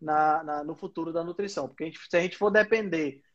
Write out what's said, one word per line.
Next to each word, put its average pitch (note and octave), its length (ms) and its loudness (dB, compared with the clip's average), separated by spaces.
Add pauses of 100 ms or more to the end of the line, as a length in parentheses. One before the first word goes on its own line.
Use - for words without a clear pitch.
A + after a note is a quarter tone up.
na, D#3 420 4
na, D3 200 -6
no D#3 120 -8
futuro E3 360 -8
da E3 120 -2
nutrição. F3 440 -6
Porque - 160 -12
a E3 40 -4
gente, D#3+ 120 -12 (100)
se F3+ 60 0
a E3+ 60 6
gente F3+ 160 -4
for G#3 120 2
depender G3+ 720 2 (140)